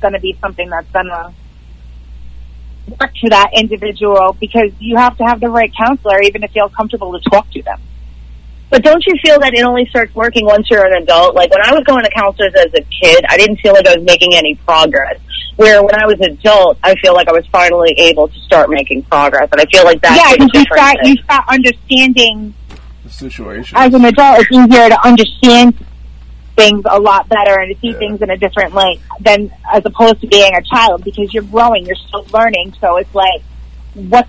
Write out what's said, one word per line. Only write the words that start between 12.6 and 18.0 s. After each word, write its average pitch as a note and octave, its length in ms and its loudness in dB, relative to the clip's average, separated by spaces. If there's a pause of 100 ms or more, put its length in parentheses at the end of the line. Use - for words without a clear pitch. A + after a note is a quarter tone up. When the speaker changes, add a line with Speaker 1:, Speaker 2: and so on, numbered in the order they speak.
Speaker 2:
a D#3 80 0
kid, F3 460 0
I D3+ 80 0
didn't G#3 240 0
feel G#3 120 2
like F#3+ 140 6
I F3+ 100 4
was E3+ 80 -6
making F3 300 0
any D#3 220 -2
progress. D3+ 640 -2 (360)
Where G#3+ 260 4
when G3+ 120 2
I G#3+ 120 -2
was G#3 140 2
an F3+ 120 -2
adult, F#3+ 500 2
I F#3+ 140 2
feel F#3 180 2
like F3 140 2
I E3 40 0
was E3 200 0
finally F3 460 0
able D#3+ 300 2